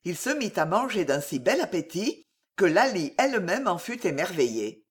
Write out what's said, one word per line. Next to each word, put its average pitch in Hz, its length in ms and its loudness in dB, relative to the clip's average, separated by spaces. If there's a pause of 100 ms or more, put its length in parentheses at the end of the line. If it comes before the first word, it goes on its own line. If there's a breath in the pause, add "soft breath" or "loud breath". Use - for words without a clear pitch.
Il 170 120 -4
se - 140 -4
mit 285 260 -2
à 156 100 2
manger 214 380 0
d'un 139 160 0
si 143 200 -6
bel 220 200 2
appétit 190 680 -4 (300)
que 196 80 4
Lally 180 540 4
elle-même 240 480 0
en 180 100 2
fut 233 300 -6
émerveillée. 135 840 0